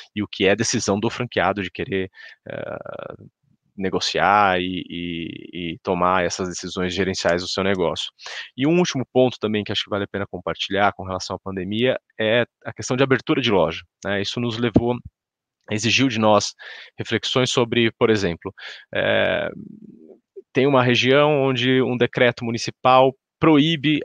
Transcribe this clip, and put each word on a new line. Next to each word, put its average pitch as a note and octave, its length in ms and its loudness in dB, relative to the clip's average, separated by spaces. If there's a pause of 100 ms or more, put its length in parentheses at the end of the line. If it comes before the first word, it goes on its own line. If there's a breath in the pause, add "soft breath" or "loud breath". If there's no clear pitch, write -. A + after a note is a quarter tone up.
(140)
e G#2 80 -4
o G2 60 -4
que - 180 -2
é G2+ 120 4
decisão G#2+ 420 0
do A2 100 -2
franqueado G2 540 -2
de F2+ 80 -8
querer, F#2+ 380 -6 (400 loud breath)
eh, - 680 -12 (600)
negociar F#2 840 2
e, F2+ 280 -4
e, E2+ 400 -8 (260)
e E2+ 280 -8
tomar F2+ 440 0
essas F2+ 240 -4
decisões F2+ 440 -6
gerenciais F2+ 480 0
do F2+ 60 -8
seu - 160 -4
negócio. F#2 480 -2 (440 loud breath)
E C3 120 -2
um E3+ 100 2
último C#3 340 0
ponto B2+ 280 2
também G#2+ 240 -2
que G#2 80 -8
acho - 140 -4
que - 40 -14
vale G2+ 140 -2
a G2 40 -6
pena G2+ 220 -6
compartilhar F#2+ 640 -2
com F#2 140 -8
relação F#2 320 -6
à - 20 -14
pandemia G2 580 -2 (220)
é A2 260 2 (200)
a - 80 -10
questão B2 240 -4
de C3 40 4
abertura C3 400 2
de A#2 80 0
loja, E2+ 320 2 (240)
né? G2 160 -2
Isso A#2+ 200 -6
nos A#2 160 -4
levou, A#2+ 400 2 (720)
exigiu G#2+ 380 0
de A2+ 100 -4
nós G#2+ 340 4 (460 loud breath)
reflexões A#2+ 500 -2
sobre, A#2 440 2
por A#2 160 2
exemplo, F#2+ 440 -2 (400 loud breath)
eh, F#2+ 560 0 (1040)
tem C3 140 2
uma C3 160 4
região C3 580 2
onde C3 400 0
um B2 160 -2
decreto A#2+ 460 2
municipal B2+ 720 2 (240)
proíbe D#3 640 4